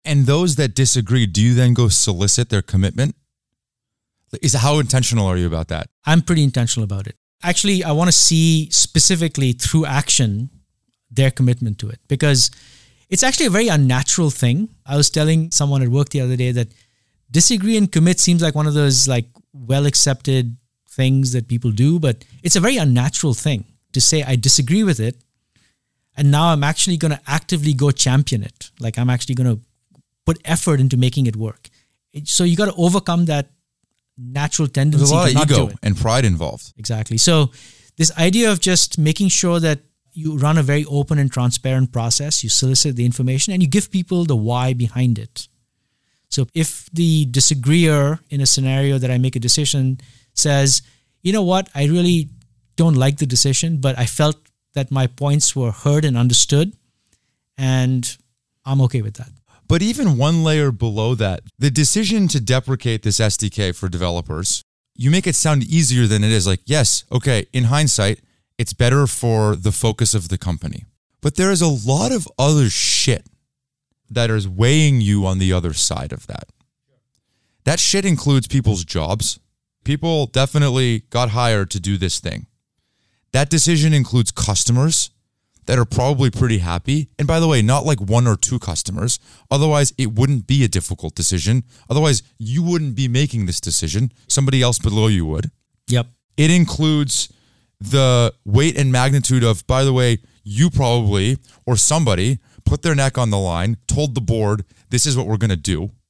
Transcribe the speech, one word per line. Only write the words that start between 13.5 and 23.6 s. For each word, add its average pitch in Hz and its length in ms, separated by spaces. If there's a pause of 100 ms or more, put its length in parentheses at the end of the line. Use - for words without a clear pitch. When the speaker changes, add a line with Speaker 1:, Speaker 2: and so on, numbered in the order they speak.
Speaker 2:
very 220 100
unnatural 143 640
thing. 135 400 (160)
I 139 100
was 147 140
telling 160 400
someone 139 320
at 123 80
work 135 200
the 139 120
other 127 140
day 123 160
that 120 160 (640)
disagree 196 440
and 202 160
commit 170 280
seems 175 240
like 156 100
one 151 140
of 147 80
those, 139 320
like, 120 200 (240)
well-accepted 135 1040 (320)
things 135 440
that 123 160
people 120 240
do, 143 280
but 135 240 (200)
it's 170 120
a - 40
very 240 180
unnatural 135 560
thing 113 320 (280)